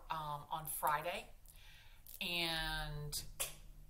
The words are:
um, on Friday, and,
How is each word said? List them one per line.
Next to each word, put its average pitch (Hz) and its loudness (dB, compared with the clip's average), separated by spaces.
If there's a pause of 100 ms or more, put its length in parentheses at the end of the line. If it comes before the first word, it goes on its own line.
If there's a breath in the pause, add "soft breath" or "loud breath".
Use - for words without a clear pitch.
um, 151 0
on 160 0 (140)
Friday, 165 4 (960 soft breath)
and, 160 2 (680)